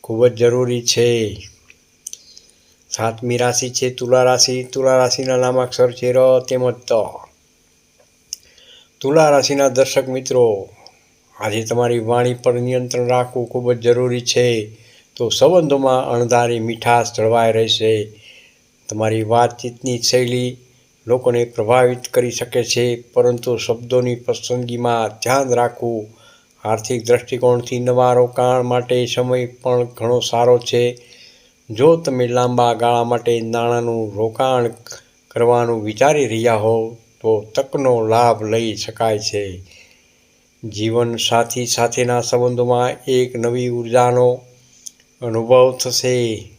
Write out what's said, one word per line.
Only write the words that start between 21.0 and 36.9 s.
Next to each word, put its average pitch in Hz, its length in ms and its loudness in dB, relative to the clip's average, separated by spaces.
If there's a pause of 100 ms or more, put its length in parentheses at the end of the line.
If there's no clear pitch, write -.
લોકોને 120 380 0
પ્રભાવિત 123 640 0
કરી 123 220 0
શકે 123 340 -4
છે, 120 360 -2
પરંતુ 123 560 0
શબ્દોની 123 580 -2
પસંદગીમાં 120 920 -4
ધ્યાન 123 460 -2
રાખવું. 117 520 -2 (580)
આર્થિક 110 420 -4
દૃષ્ટિકોણથી 120 720 0
નવા 123 340 2
રોકાણ 123 500 2
માટે 123 440 0
સમય 123 400 -2
પણ 123 380 -2
ઘણો 117 360 -2
સારો 120 380 2
છે. 120 400 -2 (720)
જો 139 260 4
તમે 135 300 -2
લાંબા 123 480 2
ગાળા 120 300 2
માટે 117 360 0
નાણાંનું 117 760 -2
રોકાણ 120 540 0 (600)
કરવાનું 117 540 0
વિચારી 127 440 0
રહ્યા 113 280 0
હો 113 420 0 (240)